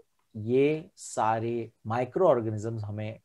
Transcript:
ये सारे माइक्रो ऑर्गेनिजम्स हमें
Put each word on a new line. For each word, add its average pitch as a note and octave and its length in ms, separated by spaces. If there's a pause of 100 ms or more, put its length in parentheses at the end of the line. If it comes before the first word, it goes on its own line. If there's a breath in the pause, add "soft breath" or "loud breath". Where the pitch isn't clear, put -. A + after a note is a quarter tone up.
(360)
ये C#3 600
सारे A2+ 760 (160)
माइक्रो B2+ 420
ऑर्गेनिजम्स A2 540
हमें G#2+ 420